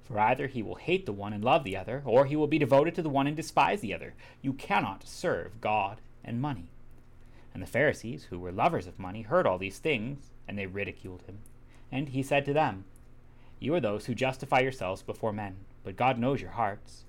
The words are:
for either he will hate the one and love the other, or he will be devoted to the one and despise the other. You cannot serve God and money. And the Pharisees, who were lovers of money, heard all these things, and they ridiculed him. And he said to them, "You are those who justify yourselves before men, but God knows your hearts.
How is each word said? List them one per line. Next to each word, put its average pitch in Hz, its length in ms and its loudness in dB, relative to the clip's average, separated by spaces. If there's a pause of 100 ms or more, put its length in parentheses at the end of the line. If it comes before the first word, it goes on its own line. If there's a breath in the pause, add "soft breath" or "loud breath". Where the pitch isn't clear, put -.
for 104 160 -4
either 131 280 4
he 123 140 -6
will 95 140 -6
hate 185 300 0
the 107 80 -2
one 101 200 -6
and 104 100 -4
love 147 200 6
the 95 120 -4
other, 107 300 -6
or 127 200 8
he 139 100 -2
will 151 120 4
be 151 120 4
devoted 147 360 6
to 180 60 -2
the 156 80 0
one 139 180 2
and 151 80 -2
despise 165 460 2
the 95 120 -4
other. 80 200 -8 (280 loud breath)
You 135 120 -2
cannot 135 540 -2
serve 104 540 -4
God 107 380 0 (240)
and 117 180 -6
money. 123 280 -6 (840 soft breath)
And 95 100 -8
the 90 40 -12
Pharisees, 127 580 0
who 90 140 -8
were 90 120 -6
lovers 113 360 2
of 85 120 -14
money, 95 240 -8
heard 151 240 4
all 92 100 4
these 98 220 -6
things, 135 520 -2 (160)
and 101 100 -8
they 101 100 -4
ridiculed 92 560 -8
him. 101 160 -14 (520 soft breath)
And 139 180 -2
he 131 140 -2
said 139 220 2
to 143 80 0
them, 120 320 0 (760 soft breath)
"You 131 160 -2
are 180 60 4
those 104 240 0
who 120 100 -2
justify 131 440 2
yourselves 98 420 0
before 110 320 -4
men, 101 240 -6 (260)
but 95 140 -10
God 127 220 4
knows 127 220 2
your 90 100 -10
hearts. - 580 -4